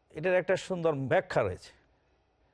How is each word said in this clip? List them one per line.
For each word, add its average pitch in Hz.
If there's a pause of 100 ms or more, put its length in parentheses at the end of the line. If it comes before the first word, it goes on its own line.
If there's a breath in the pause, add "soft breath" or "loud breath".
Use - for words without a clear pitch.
এটার 180
একটা 185
সুন্দর 165
ব্যাখ্যা 139
রয়েছে। 90 (840)